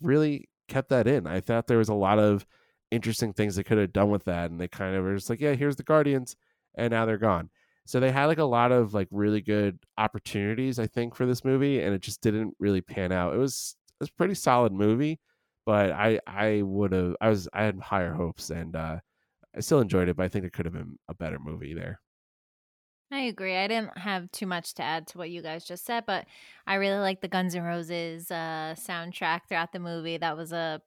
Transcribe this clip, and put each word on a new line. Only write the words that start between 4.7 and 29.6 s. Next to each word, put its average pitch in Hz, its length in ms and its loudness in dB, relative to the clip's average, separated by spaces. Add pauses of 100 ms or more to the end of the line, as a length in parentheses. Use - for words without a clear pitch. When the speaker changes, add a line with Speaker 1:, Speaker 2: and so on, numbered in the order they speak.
Speaker 1:
of 95 80 0
were 95 120 0
just 98 140 -6
like, 117 100 -4
"Yeah, 147 140 2
here's 139 220 0
the - 80 -10
Guardians," 143 520 2 (400)
and 117 160 0
now 113 140 2
they're 110 140 2
gone. 90 320 2 (340)
So - 140 0
they 131 120 4
had, 139 140 4
like, 156 140 4
a 160 40 4
lot 120 280 4
of, 113 240 4
like, 98 160 2
really 104 300 2
good 104 380 0 (180)
opportunities, 110 840 -2
I 110 80 0
think, 120 280 -4
for 127 100 0
this 123 200 0
movie, 135 360 2
and 92 120 0
it 95 80 -2
just - 200 -10
didn't 107 380 0
really 98 220 2
pan 92 300 -4
out. 90 220 2
It 92 40 0
was, - 400 -2 (140)
it - 120 -10
was 147 60 -8
a - 40 -20
pretty 190 200 0
solid 123 400 4
movie, 117 480 2 (440)
but 104 260 4
I, 104 360 2
I 104 360 0
would've, 95 580 0
I 113 80 4
was, 98 240 0
I 104 100 0
had 98 160 0
higher 90 340 -2
hopes, 85 360 -6
and, 82 260 -8
uh, 80 240 -6 (560)
I - 60 -8
still 156 180 2
enjoyed 92 300 2
it, 80 80 -2
but 92 60 -2
I 92 40 0
think 95 180 -4
it 87 60 -10
could - 140 -6
have 85 80 -6
been 80 240 -12 (100)
a 82 60 -14
better 80 260 -8
movie 73 360 -12
there. 87 260 -10 (1080)
Speaker 2:
I 277 100 -8
agree. 196 360 -4
I 190 140 0
didn't 220 280 -4
have 185 340 -4
too - 160 -6
much 175 260 -6
to - 100 -8
add 160 240 -4
to - 100 -18
what 170 120 -8
you 170 120 -10
guys 160 220 -10
just - 220 -14
said, 233 200 -4
but 196 200 -4 (400)
I 196 100 0
really 196 240 0
liked 190 220 -2
the 180 80 -6
Guns 180 260 0
N' 175 80 -4
Roses, 170 640 -6
uh, 160 480 -6
soundtrack 170 680 -4
throughout 170 240 -2